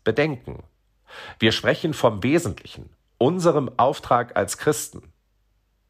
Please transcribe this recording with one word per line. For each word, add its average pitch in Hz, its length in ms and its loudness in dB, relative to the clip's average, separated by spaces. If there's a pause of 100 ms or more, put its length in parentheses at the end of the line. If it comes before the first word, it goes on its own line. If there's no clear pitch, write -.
bedenken. 143 580 -2 (760)
Wir 110 140 4
sprechen 147 420 -2
vom 110 280 0
Wesentlichen, - 680 -4 (260)
unserem 156 600 2
Auftrag 123 580 0
als 98 220 -2
Christen. - 540 -4 (760)